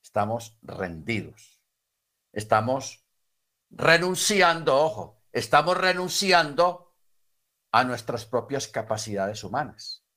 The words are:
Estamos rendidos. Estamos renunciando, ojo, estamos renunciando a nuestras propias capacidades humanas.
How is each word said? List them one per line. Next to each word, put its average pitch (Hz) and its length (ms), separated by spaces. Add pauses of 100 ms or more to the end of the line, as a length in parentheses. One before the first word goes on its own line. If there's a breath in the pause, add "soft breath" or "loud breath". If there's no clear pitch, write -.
Estamos 107 600
rendidos. 92 1000 (720)
Estamos 110 720 (640)
renunciando, 170 1080
ojo, 113 440 (100)
estamos 156 440
renunciando 180 1200 (760)
a 123 120
nuestras 120 420
propias 127 420
capacidades 107 760
humanas. 117 600 (120)